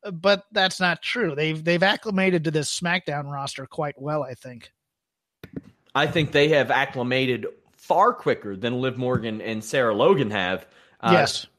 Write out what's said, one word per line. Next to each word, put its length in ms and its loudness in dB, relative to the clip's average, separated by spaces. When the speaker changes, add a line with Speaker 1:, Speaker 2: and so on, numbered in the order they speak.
Speaker 1:
But 420 2
that's 280 0
not 220 0
true. 320 -2
They've, 280 -2
they've 200 2
acclimated 640 0
to 60 0
this 280 -2
SmackDown 520 -4
roster 360 -10
quite 340 -8
well, 220 -4
I 120 -8
think. 360 -18
Speaker 2:
I 120 2
think 260 0
they 180 4
have 200 4
acclimated 760 0
far 360 2
quicker 440 -2
than 240 -4
Liv 180 -4
Morgan 420 -2
and 240 -6
Sarah 300 2
Logan 360 4
have. 360 -2
Uh, 120 0
Speaker 1:
Yes. 340 2